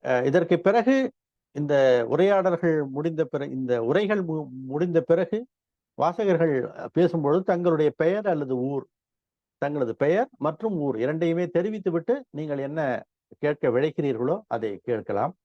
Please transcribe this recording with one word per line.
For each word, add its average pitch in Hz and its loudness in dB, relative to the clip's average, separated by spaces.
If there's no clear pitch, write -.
அஹ், 127 0
இதற்கு 170 2
பிறகு 240 2
இந்த 135 4
உரையாடல்கள் 175 2
முடிந்த 151 -4
பிற-, 143 -6
இந்த 123 -2
உரைகள் 190 0
மு-, 156 -6
முடிந்த 143 -2
பிறகு 175 0
வாசகர்கள் 165 0
பேசும்பொழுது 170 2
தங்களுடைய 170 2
பெயர் 196 0
அல்லது 143 -2
ஊர், 135 -4
தங்களது 143 -2
பெயர் 185 2
மற்றும் 160 -4
ஊர் 143 -2
இரண்டையுமே 165 0
தெரிவித்துவிட்டு 190 -2
நீங்கள் 147 -6
என்ன 139 -4
கேட்க 147 0
விழைக்கிறீர்களோ 139 0
அதை 107 -4
கேட்கலாம். 110 -4